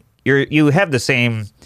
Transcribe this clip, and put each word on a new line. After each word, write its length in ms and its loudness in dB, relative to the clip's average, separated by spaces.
you're, 200 2
you 240 2
have 220 0
the 80 0
same 460 -2